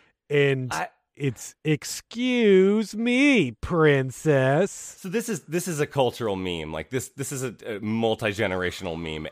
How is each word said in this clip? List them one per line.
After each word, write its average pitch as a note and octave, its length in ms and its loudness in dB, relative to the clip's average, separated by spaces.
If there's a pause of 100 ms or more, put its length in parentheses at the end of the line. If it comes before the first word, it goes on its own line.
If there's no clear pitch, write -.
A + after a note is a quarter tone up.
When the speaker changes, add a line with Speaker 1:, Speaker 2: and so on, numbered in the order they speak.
(300)
Speaker 1:
And C3+ 440 0
Speaker 2:
I D#3+ 160 -4 (260)
Speaker 1:
it's, - 480 -6
"Excuse G#3 1300 2
me, A#3+ 680 2
princess." C#3+ 1080 2 (300)
Speaker 2:
So F#3+ 100 -12
this A3+ 200 -4
is, E3+ 160 -6
this E3+ 220 -4
is D#3 120 -4
a D3 80 0
cultural A#2+ 480 -2
meme. E2+ 360 -4
Like, D#2+ 200 -8
this, B2+ 180 -6
this C#3 220 -10
is C3 120 -8
a, A#2+ 120 -8 (100)
a G#2+ 140 -8
multi-generational G2+ 1200 -2
meme. D#2 300 -8